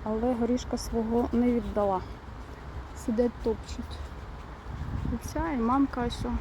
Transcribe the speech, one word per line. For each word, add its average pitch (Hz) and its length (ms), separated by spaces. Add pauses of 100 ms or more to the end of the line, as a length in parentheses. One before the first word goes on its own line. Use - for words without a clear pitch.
але 220 300
горішка 240 420
свого 233 560
не 240 200
віддала. 202 480 (960)
Сидять, 240 360 (100)
топчуть. - 560 (1120)
І 240 100
вся, 311 300
і 269 40
мамка 247 500
ось - 180
о. 240 40 (120)